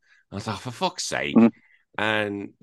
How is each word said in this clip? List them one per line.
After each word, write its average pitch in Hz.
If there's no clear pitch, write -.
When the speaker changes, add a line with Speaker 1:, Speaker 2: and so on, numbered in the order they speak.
Speaker 1:
I 95
was 98
like, 101
"For 123
fuck's -
sake." 71
Speaker 2:
Mm-hmm. 117
Speaker 1:
And 107